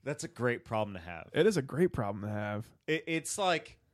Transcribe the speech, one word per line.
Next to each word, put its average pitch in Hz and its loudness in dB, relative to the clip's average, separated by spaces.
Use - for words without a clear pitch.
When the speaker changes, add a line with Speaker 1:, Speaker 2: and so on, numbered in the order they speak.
Speaker 1:
That's 139 -6
a - -8
great 120 0
problem 107 0
to 92 -8
have. 85 -12
Speaker 2:
It 170 6
is 208 4
a 135 0
great 160 2
problem 101 -2
to 107 -2
have. 104 -4
Speaker 1:
It, 160 -2
it's 160 -4
like 175 0